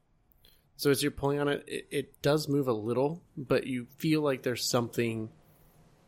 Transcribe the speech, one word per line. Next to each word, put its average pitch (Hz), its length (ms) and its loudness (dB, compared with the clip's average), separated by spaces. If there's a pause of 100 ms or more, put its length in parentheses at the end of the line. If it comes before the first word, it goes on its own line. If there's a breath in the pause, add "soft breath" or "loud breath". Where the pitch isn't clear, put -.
(760 soft breath)
so - 160 0
as 123 120 2
you're 143 80 0
pulling 143 280 -2
on 147 80 0
it, 147 200 -2
it, - 240 -8
it - 300 -6
does 147 260 2
move 143 200 2
a 127 60 4
little, 120 480 -2 (160)
but 135 300 0
you 123 200 -6 (100)
feel 156 240 2
like 135 220 0
there's 120 220 -2
something 113 640 0 (800)